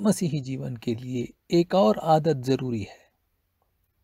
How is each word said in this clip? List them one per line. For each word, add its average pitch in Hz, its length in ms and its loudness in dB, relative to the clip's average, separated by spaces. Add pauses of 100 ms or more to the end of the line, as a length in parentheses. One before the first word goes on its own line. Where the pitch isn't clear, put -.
मसीही 180 400 0
जीवन 131 360 -8
के 117 180 -4
लिए 127 380 -8 (180)
एक 175 240 2
और 208 220 4
आदत 156 380 2
जरूरी 127 480 -2
है, - 280 -16 (920)